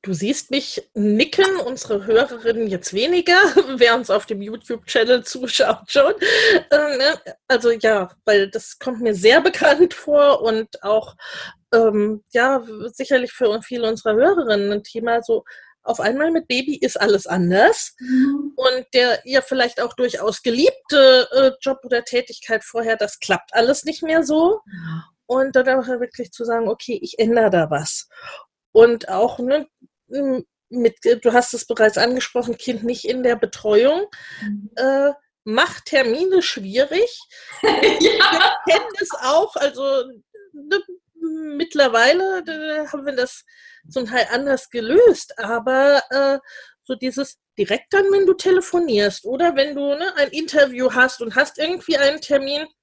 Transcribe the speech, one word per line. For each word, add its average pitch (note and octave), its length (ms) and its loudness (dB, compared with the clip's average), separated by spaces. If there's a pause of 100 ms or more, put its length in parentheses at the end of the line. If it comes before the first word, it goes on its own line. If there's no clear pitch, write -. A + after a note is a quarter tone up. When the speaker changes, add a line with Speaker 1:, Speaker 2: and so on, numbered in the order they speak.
Speaker 1:
Du F#3+ 120 -8
siehst G3 360 -6
mich C4+ 320 -6 (120)
nicken, D4+ 720 0
unsere A3+ 400 -6
Hörerinnen A3+ 640 -2
jetzt F3+ 260 -8
weniger, F4 400 0
<laughs> E4+ 420 4
wer A#3 200 4
uns B3+ 140 -6
auf G3+ 160 0
dem G3+ 160 -8
YouTube-Channel A3+ 840 -2
zuschaut - 680 -4
schon. C#4+ 220 4 (580)
Ähm, D4 260 2
ne? D4 240 0 (280)
Also A#3+ 220 2
ja, G#3+ 380 0 (140)
weil G3+ 260 2
das - 300 -12
kommt A#3+ 220 -8
mir A3+ 120 0
sehr A3 280 6
bekannt E4 520 4
vor C#4+ 480 2
und A3 420 -4
auch, G#3+ 320 -2 (580)
ähm, G#3+ 580 2
ja, B3 320 0 (300)
sicherlich B3+ 400 -2
für A3 280 -2
viele A#3 280 -6
unserer A3 240 -2
Hörerinnen A#3 580 2
ein G#3 120 -4
Thema, A#3 380 -4
so A3+ 220 -4 (400)
auf - 160 -4
einmal C#4 320 -2
mit E4 160 -2
Baby C4 300 -2
ist - 220 -4
alles G3 280 0
anders. F#3+ 720 2
Speaker 2:
Mhm. C#4 560 0
Speaker 1:
Und B3+ 380 -2
der B3 320 2
ihr C4 160 0
vielleicht B3 400 -2
auch A#3+ 140 -6
durchaus A3 480 -4
geliebte, C4 880 4
äh, C4 200 4 (100)
Job C4 220 -4
oder B3 220 -4
Tätigkeit A#3 580 -6
vorher, A3+ 320 -4
das G#3 240 -6
klappt - 340 -2
alles A#3+ 300 2
nicht - 180 -6
mehr D#4+ 220 0
so. E4 420 0
Speaker 2:
Ja. E3 380 -12 (220)
Speaker 1:
Und C4 320 0
dann B3+ 100 2
auch C4 200 0
wirklich B3 440 -8
zu A#3 140 -10
sagen, A#3 240 -2
„Okay, - 320 -6
ich - 180 -14
ändere A3+ 300 4
da E3+ 200 2
was.“ D3+ 380 -6 (640)
Und A#3 380 6
auch, F#3+ 300 -2
ne, C#4 280 -2 (440)
m-, C4 320 -4 (260)
mit, A3+ 280 -2 (260)
du A3+ 100 2
hast A#3+ 200 2
es A#3 120 -10
bereits A3 320 2
angesprochen, A#3+ 600 -4
Kind A3+ 260 -8
nicht A#3+ 220 -6
in B3+ 180 -4
der A#3+ 120 2
Betreuung, A#3 720 0 (340)
Speaker 2:
Mhm. G#3 340 -10
Speaker 1:
äh, C4+ 360 0 (320)
macht A#3+ 420 -2
Termine D4+ 560 0
schwierig. C#4+ 800 -2 (200)
Speaker 2:
<laughs> - 220 -18
Ja. G4 1040 2
Speaker 1:
Wir D#5+ 100 4
kennen - 100 -2 (140)
es G4+ 120 -6 (100)
auch, D#4 340 0
also, C4+ 480 -2 (500)
ne, D4+ 260 -4 (760)
mittlerweile, D#4 880 0
da D#4 480 -8
haben C#4 140 -12
wir C#4 100 -8
das B3 280 -8 (460)
zum B3 160 -6
Teil A3+ 260 -2
anders C4+ 380 -4
gelöst, D4+ 720 2
aber, C4 600 0 (100)
äh, C#4 280 0 (440)
so C4 120 -8
dieses B3 420 -8 (200)
direkt G#3 360 -4
dann, G4 180 4
wenn G4 140 2
du F#4 80 4
telefonierst E4+ 920 0
oder C4+ 300 0
wenn C#4 200 -2
du, C#4+ 200 -2
ne, F4+ 200 -6
ein C#4+ 140 0
Interview C#4 640 0
hast B3+ 280 2
und A3+ 140 -8
hast C#4+ 240 -2
irgendwie E4 380 -4
einen C#4 240 0
Termin C#4+ 440 -2 (180)